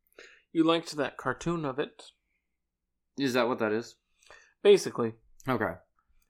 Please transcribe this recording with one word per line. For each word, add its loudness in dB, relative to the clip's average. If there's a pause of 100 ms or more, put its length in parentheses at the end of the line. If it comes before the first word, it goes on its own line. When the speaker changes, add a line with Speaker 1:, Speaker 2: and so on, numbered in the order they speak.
(520)
Speaker 1:
You 2
liked 0
that -4
cartoon -4
of -4
it. -8 (1120)
Speaker 2:
Is 0
that 2
what -2
that 0
is? -4 (640)
Speaker 1:
Basically. 4 (340)
Speaker 2:
Okay. 0 (580)